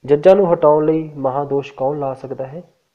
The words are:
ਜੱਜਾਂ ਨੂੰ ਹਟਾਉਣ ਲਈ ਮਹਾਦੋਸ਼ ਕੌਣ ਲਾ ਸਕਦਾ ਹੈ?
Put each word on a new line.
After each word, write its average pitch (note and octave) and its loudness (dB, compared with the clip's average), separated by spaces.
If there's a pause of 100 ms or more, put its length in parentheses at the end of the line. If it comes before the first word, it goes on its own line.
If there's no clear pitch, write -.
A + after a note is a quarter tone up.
ਜੱਜਾਂ D3+ 4
ਨੂੰ F#3 2
ਹਟਾਉਣ D#3 2
ਲਈ D#3+ -2
ਮਹਾਦੋਸ਼ C#3 -4
ਕੌਣ C#3+ -4
ਲਾ C3+ -6
ਸਕਦਾ C3 -12
ਹੈ? D#3+ -16 (320)